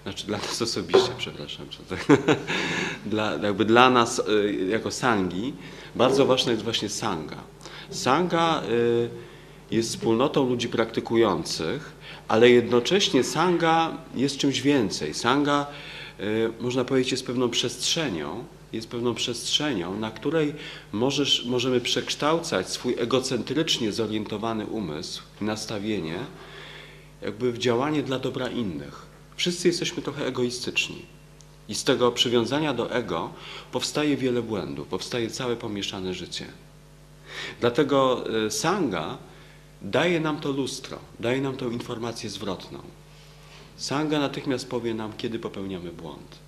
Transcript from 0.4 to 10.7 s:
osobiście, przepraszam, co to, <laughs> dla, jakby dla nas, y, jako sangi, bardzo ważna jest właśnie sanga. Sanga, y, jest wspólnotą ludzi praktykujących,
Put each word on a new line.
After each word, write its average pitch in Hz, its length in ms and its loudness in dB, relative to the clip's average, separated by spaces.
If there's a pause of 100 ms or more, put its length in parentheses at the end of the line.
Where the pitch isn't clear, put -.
osobiście, 110 560 2
przepraszam, - 520 -10
co - 260 -10
to, 87 60 -6 (540)
<laughs> - 500 -4
dla, 107 300 0
jakby 101 300 2
dla 120 240 8
nas, 123 380 4
y, 104 420 2
jako 104 220 0
sangi, 104 640 0 (420)
bardzo 131 300 6
ważna 127 260 4
jest 107 120 0
właśnie 113 260 -2
sanga. 85 480 -4 (520)
Sanga, 165 800 2
y, 117 400 4 (640)
jest 110 180 2
wspólnotą 123 600 2
ludzi 120 200 0
praktykujących, 113 1200 2 (360)